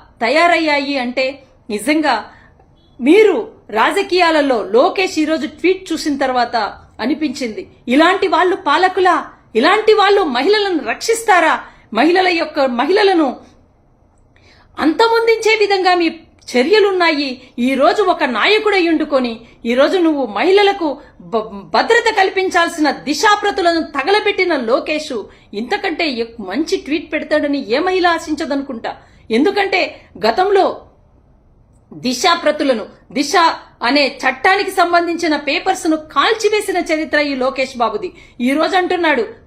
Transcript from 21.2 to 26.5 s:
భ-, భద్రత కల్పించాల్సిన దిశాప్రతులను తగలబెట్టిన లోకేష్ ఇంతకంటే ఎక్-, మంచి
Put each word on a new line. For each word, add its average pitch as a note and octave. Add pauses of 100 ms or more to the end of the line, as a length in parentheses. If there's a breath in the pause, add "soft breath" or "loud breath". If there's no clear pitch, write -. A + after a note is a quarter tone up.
భ-, G#3+
భద్రత G#4+
కల్పించాల్సిన E4+
దిశాప్రతులను G4
తగలబెట్టిన F#4
లోకేష్ B3+ (300 loud breath)
ఇంతకంటే E4
ఎక్-, A3+
మంచి C4+